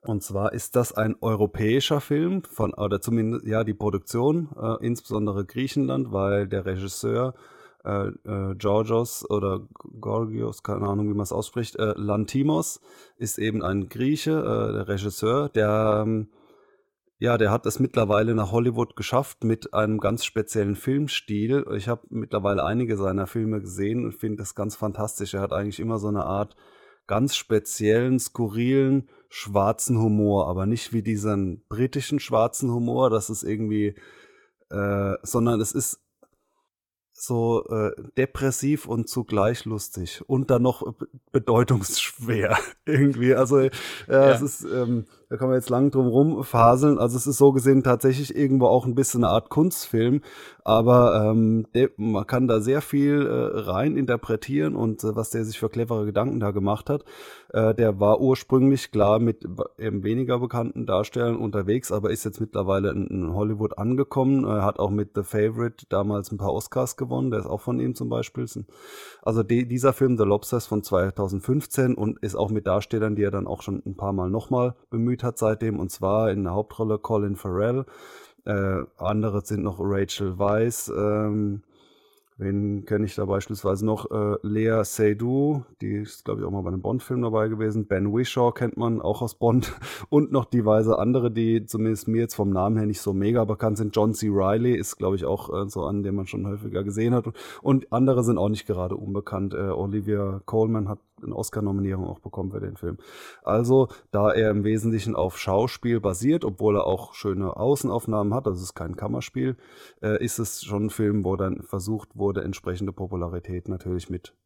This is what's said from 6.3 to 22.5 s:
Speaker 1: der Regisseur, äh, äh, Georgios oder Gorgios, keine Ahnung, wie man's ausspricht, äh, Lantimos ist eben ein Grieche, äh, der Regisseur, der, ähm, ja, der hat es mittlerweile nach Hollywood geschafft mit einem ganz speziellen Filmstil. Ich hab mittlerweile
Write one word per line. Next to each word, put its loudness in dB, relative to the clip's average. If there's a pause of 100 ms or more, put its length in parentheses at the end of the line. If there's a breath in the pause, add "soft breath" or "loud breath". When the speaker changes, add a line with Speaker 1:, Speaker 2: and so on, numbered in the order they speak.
Speaker 1:
der -4
Regisseur, -4 (500 loud breath)
äh, -4
äh, -6
Georgios 0
oder 0 (400)
Gorgios, -4
keine -4
Ahnung, -2
wie -2
man's -4
ausspricht, -6
äh, 0
Lantimos -2 (340 loud breath)
ist -6
eben -2
ein -2
Grieche, -2
äh, -2
der -4
Regisseur, -2
der, 2
ähm, -2 (880 soft breath)
ja, 0
der 4
hat 0
es -4
mittlerweile 2
nach -2
Hollywood 0
geschafft -4
mit -2
einem 2
ganz 0
speziellen -2
Filmstil. -2 (120)
Ich -6
hab -6
mittlerweile -2